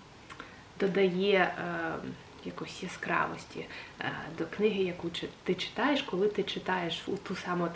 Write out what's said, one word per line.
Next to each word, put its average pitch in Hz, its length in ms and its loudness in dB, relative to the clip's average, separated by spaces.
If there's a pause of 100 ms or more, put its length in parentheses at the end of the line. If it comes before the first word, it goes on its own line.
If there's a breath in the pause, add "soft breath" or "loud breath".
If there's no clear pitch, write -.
(800 loud breath)
додає, 190 580 6
е, 170 560 2 (500)
якоїсь - 380 -8
яскравості, - 840 -2 (340 loud breath)
е, - 120 -2 (260)
до 160 80 0
книги, 196 360 2
яку 175 280 0
чи-, 156 180 -6 (160)
ти 185 100 4
читаєш, 262 480 2
коли 196 260 2
ти 202 140 2
читаєш 175 640 -2
у 196 100 0
ту - 180 -6
саму 175 420 0